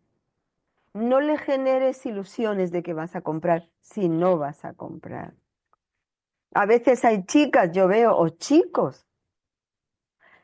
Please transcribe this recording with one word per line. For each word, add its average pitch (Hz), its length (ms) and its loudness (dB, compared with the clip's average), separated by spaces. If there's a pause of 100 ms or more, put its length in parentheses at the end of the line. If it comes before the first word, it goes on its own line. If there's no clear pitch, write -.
(920)
No 247 280 0
le 302 160 0
generes 262 680 -2
ilusiones 202 640 -4
de 175 120 -4
que 175 100 -8
vas 160 220 -10
a 180 60 -10
comprar 160 480 -4 (100)
si 185 300 -4
no 170 280 0
vas 147 280 -8
a 135 80 -14
comprar. - 600 -16 (1200)
A 202 120 2
veces 240 400 2
hay 214 180 2
chicas, 254 480 2
yo 185 160 4
veo, 220 300 4
o 165 120 4
chicos, 262 800 0 (1400)